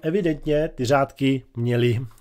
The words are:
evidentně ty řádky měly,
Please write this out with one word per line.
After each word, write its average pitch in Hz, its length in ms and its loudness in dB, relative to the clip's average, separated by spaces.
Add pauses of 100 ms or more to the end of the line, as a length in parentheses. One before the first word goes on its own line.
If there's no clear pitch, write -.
evidentně 160 720 0
ty 127 100 -4
řádky 135 580 0 (120)
měly, 120 500 0 (160)